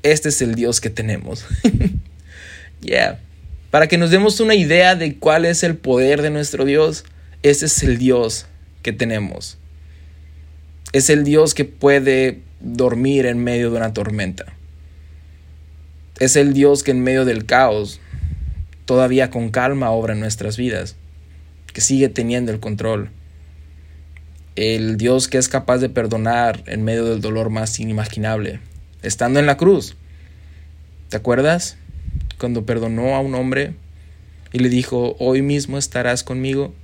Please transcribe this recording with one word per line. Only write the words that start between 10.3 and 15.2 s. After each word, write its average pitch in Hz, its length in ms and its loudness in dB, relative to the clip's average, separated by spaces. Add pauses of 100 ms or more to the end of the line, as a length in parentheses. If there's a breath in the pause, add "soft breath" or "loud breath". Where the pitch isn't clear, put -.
Es 135 180 2
el 151 140 4
Dios 151 320 4
que 143 100 -2
puede 131 760 2 (180)
dormir 123 680 0
en 120 180 -2
medio 120 280 0
de 117 60 -2
una 113 160 -4
tormenta. 104 520 -6 (1700 soft breath)